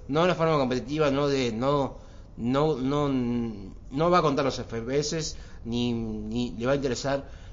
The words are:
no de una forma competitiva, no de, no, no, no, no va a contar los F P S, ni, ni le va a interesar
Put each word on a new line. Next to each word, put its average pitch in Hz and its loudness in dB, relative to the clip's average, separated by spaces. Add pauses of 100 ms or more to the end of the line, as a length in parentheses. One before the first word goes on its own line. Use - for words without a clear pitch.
no 147 2
de 175 6
una 175 4
forma 160 4
competitiva, 131 2
no 143 2
de, 135 2
no, 135 0 (400)
no, 139 2
no, 139 2
no 120 -2
va 180 6
a 170 6
contar 139 2
los 123 0
F 117 -6
P 131 -2
S, 156 -4 (300)
ni, 120 0
ni 110 -4
le 113 -4
va 135 2
a - 4
interesar 135 -2 (240)